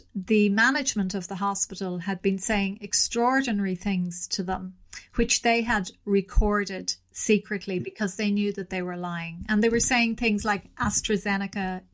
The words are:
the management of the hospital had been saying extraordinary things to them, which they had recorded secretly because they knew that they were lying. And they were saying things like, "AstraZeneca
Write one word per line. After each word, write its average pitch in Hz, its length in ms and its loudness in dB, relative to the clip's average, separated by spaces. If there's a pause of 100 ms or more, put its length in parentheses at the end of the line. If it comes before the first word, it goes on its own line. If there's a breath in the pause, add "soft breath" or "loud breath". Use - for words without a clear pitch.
(140)
the 208 340 4
management 220 640 2
of 185 140 -6
the 196 60 -8
hospital 190 640 -2
had 185 240 -4
been 196 160 2
saying 196 420 -2
extraordinary 233 960 2
things 180 520 -2
to - 160 -4
them, 185 300 -4 (440 loud breath)
which - 260 2
they 233 180 4
had 220 300 -2 (160)
recorded 196 880 2 (180)
secretly 196 680 0
because - 380 -6
they 208 140 0
knew 202 240 0
that 190 160 -10
they 185 100 -4
were 180 160 -6
lying. 170 540 -8
And 214 120 4
they 233 60 4
were 226 120 2
saying 233 360 2
things 214 300 0
like, 202 300 -4
"AstraZeneca 196 1080 -2 (100)